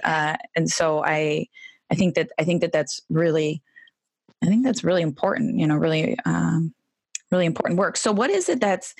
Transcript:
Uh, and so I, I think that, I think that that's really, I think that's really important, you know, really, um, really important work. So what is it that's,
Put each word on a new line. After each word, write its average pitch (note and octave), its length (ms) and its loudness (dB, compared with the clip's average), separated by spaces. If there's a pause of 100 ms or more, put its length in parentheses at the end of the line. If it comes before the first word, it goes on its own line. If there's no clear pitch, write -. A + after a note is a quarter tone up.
Uh, D#3 340 -2 (180)
and D#3+ 140 0
so D#3 340 0
I, D#3 440 -2 (420)
I E3 60 0
think F3+ 200 2
that, D#3+ 140 0 (100)
I D#3 40 -2
think F3 180 0
that C3+ 100 0
that's D3+ 380 -2
really, D#3+ 520 0 (800)
I - 20 2
think G#3+ 180 4
that's C4 200 0
really F3 180 2
important, - 580 -2
you D#3+ 80 2
know, D3+ 80 2
really, D#3+ 500 0
um, E3 480 0 (580)
really F3+ 140 2
important E3+ 340 0
work. F#3 160 0
So - 160 0
what A3+ 180 2
is G4 200 0
it C4 100 0
that's, G3 400 -2